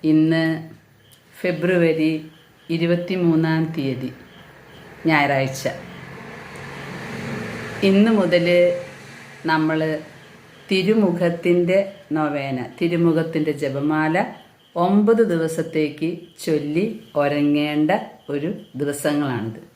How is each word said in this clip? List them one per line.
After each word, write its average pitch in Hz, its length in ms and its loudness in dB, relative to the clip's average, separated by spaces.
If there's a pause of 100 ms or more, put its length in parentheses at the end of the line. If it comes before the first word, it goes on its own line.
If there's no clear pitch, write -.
(120)
ഇന്ന് 160 320 4 (960)
ഫെബ്രുവരി 165 720 2 (640)
ഇരുപത്തിമൂന്നാം 170 880 2 (100)
തീയതി, 127 380 -4 (1000)
ഞായറാഴ്ച. 139 540 2 (2250)
ഇന്ന് 208 300 6
മുതൽ 175 280 2 (1040)
നമ്മൾ 156 280 2 (920)
തിരുമുഖത്തിൻ്റെ 180 1080 2 (380)
നൊവേന, 143 400 -2 (220)
തിരുമുഖത്തിൻ്റെ 160 840 0
ജപമാല 156 640 0 (640)
ഒമ്പത് 208 360 4 (120)
ദിവസത്തേക്ക് 160 760 -2 (320)
ചൊല്ലി 151 420 0 (380)
ഒരുങ്ങേണ്ട 147 680 2 (420)
ഒരു 143 180 -4 (300)
ദിവസങ്ങളാണിത്. 143 840 -2 (120)